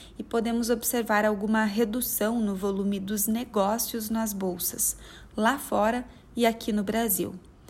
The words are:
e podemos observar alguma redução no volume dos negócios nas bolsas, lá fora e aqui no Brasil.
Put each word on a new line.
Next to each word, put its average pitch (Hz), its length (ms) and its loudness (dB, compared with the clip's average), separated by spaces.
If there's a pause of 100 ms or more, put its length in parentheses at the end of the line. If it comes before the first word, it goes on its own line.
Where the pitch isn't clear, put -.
(180)
e - 40 -8
podemos 233 480 0
observar 226 540 2
alguma 214 400 2
redução 226 760 0
no 202 140 0
volume 196 440 0
dos 202 280 -2
negócios 220 840 0
nas 220 240 -2
bolsas, 185 640 -2 (400)
lá 233 220 2
fora 226 460 0 (300)
e 233 120 2
aqui 226 260 0
no 208 100 2
Brasil. 220 520 0 (360)